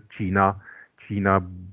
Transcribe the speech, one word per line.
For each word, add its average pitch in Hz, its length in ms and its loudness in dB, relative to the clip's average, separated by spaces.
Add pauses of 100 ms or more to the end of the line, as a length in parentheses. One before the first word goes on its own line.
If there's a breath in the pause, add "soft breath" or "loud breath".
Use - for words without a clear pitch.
Čína, 98 520 0 (360 loud breath)
Čína 98 440 0 (320)